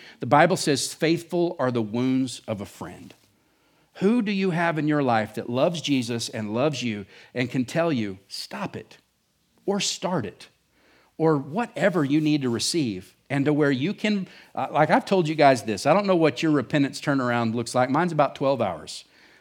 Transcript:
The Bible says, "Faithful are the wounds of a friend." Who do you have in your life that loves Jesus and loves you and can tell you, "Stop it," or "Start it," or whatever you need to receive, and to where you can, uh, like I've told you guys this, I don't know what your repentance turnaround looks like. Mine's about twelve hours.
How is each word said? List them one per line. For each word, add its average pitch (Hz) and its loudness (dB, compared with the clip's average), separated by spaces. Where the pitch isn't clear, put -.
The - -8
Bible 156 6
says, - -2
"Faithful 170 -2
are 127 0
the 120 -2
wounds 127 -2
of 107 -6
a 98 -10
friend." 85 -16
Who 226 2
do 208 -2
you 190 0
have 170 0
in 151 0
your 147 2
life 110 0
that - -8
loves 131 0
Jesus 123 -2
and 107 -6
loves 127 -2
you 104 -6
and 123 -4
can 127 -2
tell 165 -2
you, 104 -4
"Stop - -12
it," - -16
or 202 0
"Start 175 -2
it," - -14
or 156 4
whatever 165 -2
you 143 2
need 151 2
to 127 0
receive, 113 -2
and 139 0
to 151 4
where 143 2
you 143 -2
can, 202 -2
uh, 135 -4
like 151 4
I've 254 4
told 180 2
you 156 -2
guys 135 6
this, 107 -4
I 151 6
don't 202 2
know 190 4
what 160 2
your 160 2
repentance 139 0
turnaround 120 0
looks 117 -4
like. 123 2
Mine's 165 0
about 143 2
twelve 139 0
hours. 82 -6